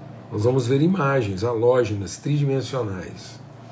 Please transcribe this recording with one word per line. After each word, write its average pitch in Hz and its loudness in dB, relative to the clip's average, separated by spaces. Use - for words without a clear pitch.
Nós 104 -2
vamos 123 2
ver 135 4
imagens 135 2
halógenas, 113 2
tridimensionais, 131 -4